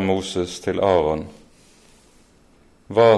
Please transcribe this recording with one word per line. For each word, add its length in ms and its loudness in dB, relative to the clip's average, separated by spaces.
Moses 560 -4
til 240 -4
Aaron: 400 0
«Hva 260 4